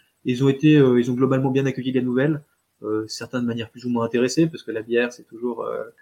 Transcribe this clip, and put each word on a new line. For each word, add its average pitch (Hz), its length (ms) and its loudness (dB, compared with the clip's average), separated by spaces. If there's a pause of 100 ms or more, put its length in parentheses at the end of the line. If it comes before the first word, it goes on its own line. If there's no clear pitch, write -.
(260)
ils 127 180 -2
ont 139 60 4
été, 151 260 4
euh, 127 240 6
ils 120 100 0
ont 123 40 0
globalement 131 360 0
bien 135 140 0
accueilli 131 280 -4
la 127 100 0
nouvelle. 135 400 0 (400)
Euh, 107 260 -4
certains 120 320 -8
de 120 60 -4
manière 117 240 -6
plus 123 160 -14
ou - 20 -6
moins 120 160 0
intéressée, 127 420 2
parce 160 160 -6
que - 80 -12
la 110 120 -6
bière, 120 300 0
c'est - 140 -20
toujours, 117 360 -6
euh, 113 220 -6 (180)